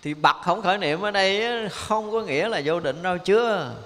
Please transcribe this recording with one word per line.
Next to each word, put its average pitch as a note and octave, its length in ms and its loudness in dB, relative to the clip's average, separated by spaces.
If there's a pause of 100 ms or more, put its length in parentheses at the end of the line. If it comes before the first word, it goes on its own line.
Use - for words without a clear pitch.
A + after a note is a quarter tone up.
Thì D3+ 80 -4
bật D3+ 280 4
không F3+ 200 0
khởi G3 160 2
niệm E3 240 0
ở G#3 100 -2
đây G3 340 2
á, A#3 260 -4
không G#3+ 400 -4
có A3+ 100 0
nghĩa F3 280 0
là G3 160 -2
vô D#3+ 140 2
định D#3 240 -4
đâu, F3+ 140 0
chưa. F#3+ 580 2 (100)